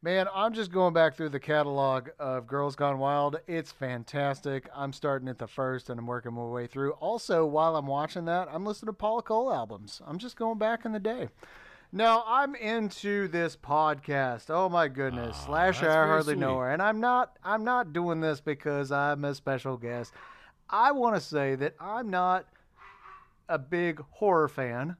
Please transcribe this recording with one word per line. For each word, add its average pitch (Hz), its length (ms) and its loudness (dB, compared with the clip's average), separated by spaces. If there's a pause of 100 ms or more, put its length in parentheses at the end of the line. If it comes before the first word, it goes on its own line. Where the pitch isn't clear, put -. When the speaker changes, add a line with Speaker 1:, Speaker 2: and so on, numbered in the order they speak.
Speaker 1:
Man, 185 320 2
I'm 208 200 2
just 214 180 -4
going 180 240 4
back 160 220 6
through 156 140 -4
the 139 100 -4
catalog 139 680 2 (100)
of 131 260 -4
Girls 139 300 -2
Gone 143 240 2
Wild. 143 480 0
It's 165 240 -4
fantastic. 135 1000 -4
I'm 139 200 -6
starting 135 360 -2
at 123 100 -8
the 117 100 -8
first, 131 420 -4
and 120 80 -6
I'm 117 80 -8
working 120 280 -6
my 120 100 -6
way 120 240 -6
through. 139 240 -2
Also, 185 520 0
while 156 300 4
I'm 143 140 -2
watching 156 380 -4
that, 175 220 0
I'm 160 160 -6
listening 208 260 -6
to - 20 -6
Paula 220 300 -2
Cole 226 300 0
albums. 107 540 -6
I'm 156 120 -6
just 240 180 -12
going 226 220 -2
back 226 260 0
in 226 80 -4
the 214 80 -4
day. 220 300 -4 (600)
No, 226 360 4
I'm 277 280 2
into 208 720 -2
this 170 280 -2
podcast. 139 920 -2
Oh, 180 180 0
my 170 200 2
goodness. 123 500 -4
Speaker 2:
Aw, - 80 -10
Speaker 1:
Slasher, 170 400 2
Speaker 2:
that's 156 80 4
Speaker 1:
I - 20 -
Speaker 2:
very 156 120 6
Speaker 1:
hardly 156 280 2
know 131 200 0
Speaker 2:
sweet. - 20 -2
Speaker 1:
her. 127 140 0
And 165 100 0
I'm 214 180 2
not, 247 420 0
I'm 214 220 -2
not 240 300 -2
doing 170 260 0
this 156 220 0
because 143 500 -2
I'm 143 320 0
a 143 100 -2
special 131 440 -4
guest. 120 340 -8 (560)
I 247 240 4
wanna 240 260 4
say 139 360 0
that 143 260 -2
I'm 214 300 -6
not 180 340 2 (1040)
a 165 100 0
big 160 420 -2 (100)
horror 170 380 4
fan. 135 520 -4